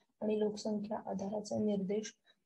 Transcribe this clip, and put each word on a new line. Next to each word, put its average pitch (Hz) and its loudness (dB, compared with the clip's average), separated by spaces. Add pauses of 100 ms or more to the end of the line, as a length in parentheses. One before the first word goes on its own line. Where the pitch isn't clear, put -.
(200)
आणि 214 2
लोकसंख्या 214 0
आधाराचा 208 -2
निर्देश 208 2 (320)